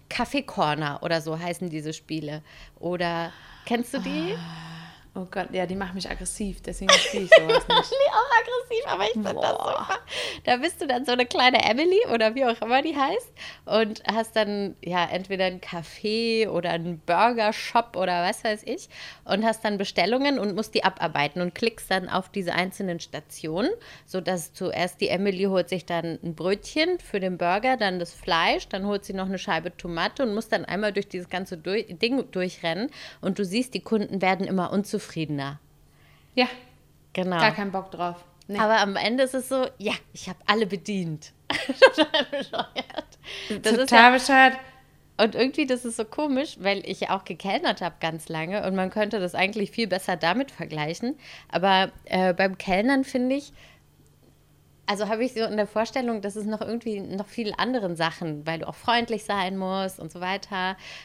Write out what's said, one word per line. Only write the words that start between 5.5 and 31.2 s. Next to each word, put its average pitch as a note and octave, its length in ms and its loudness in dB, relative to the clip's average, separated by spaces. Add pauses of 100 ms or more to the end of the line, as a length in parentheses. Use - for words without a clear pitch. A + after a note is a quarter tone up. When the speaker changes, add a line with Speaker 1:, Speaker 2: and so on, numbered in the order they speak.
Speaker 2:
ja, F3+ 140 0
die F#3 100 -4
machen F#3 200 -6
mich F#3 140 -8
aggressiv, F#3 520 -6
deswegen F#3+ 320 -2
spiel G#4 300 2
ich F4 60 4
sowas A#4 380 8
nicht. B4 220 2
Speaker 1:
<laughs> - 0 -
Nee, C5+ 200 4
auch A#4 300 4
aggressiv, A#4+ 460 -4
aber - 180 -2
ich A4 80 0
find G#3+ 140 -2
das - 80 -2
Speaker 2:
Boah. - 540 -2
Speaker 1:
super. F#4+ 100 -2 (460)
Da B3 120 2
bist D4 240 -4
du F4 60 -4
dann B3+ 180 0
so B3 80 0
eine B3 140 2
kleine B3+ 380 4
Emily E4+ 360 4 (120)
oder A3 220 2
wie C4 100 2
auch A#3 160 0
immer A#3+ 220 2
die D#4 140 -4
heißt D#4+ 360 -2 (340)
und G#3+ 360 0 (100)
hast - 240 -2
dann, G3+ 460 0
ja, F3 280 0
entweder F#3 360 -2
einen F3+ 140 -2
Café A3 880 -2
oder E3+ 220 -2
einen E3+ 300 -2
Burgershop A3 960 2
oder F3+ 320 0
was A3+ 160 -4
weiß G#3+ 200 -2
ich D#4 240 -8 (360)
und G3+ 200 0
hast A3 200 0
dann G#3 140 0
Bestellungen A#3+ 600 2
und G3 180 -2
musst A3 180 -6
die - 100 2
abarbeiten D#3+ 560 0
und F3 140 -2
klickst - 360 -4
dann F#3+ 180 0
auf F#3 220 -4
diese F3+ 240 -4
einzelnen F#3 460 -2
Stationen, - 680 -4 (360)
sodass F3+ 480 -4
zuerst F3+ 460 -4
die - 80 0
Emily F#3+ 360 0
holt F#3+ 240 2
sich F3+ 180 -4
dann E3+ 360 -2
ein E3+ 120 -6
Brötchen D4+ 640 -2
für - 220 -6
den F3+ 180 -4
Burger, G#3+ 380 2
dann F#3+ 220 0
das E3+ 140 -6
Fleisch, F#3+ 560 0
dann G3 180 -6
holt G3+ 180 -2
sie - 100 -12
noch F#3+ 120 -4
eine F#3+ 120 -4
Scheibe E3+ 380 -4
Tomate F3 480 -4
und G#3+ 100 0
muss A3 140 -4
dann - 160 0
einmal G3+ 280 -2
durch G3 160 -4
dieses F3+ 200 -8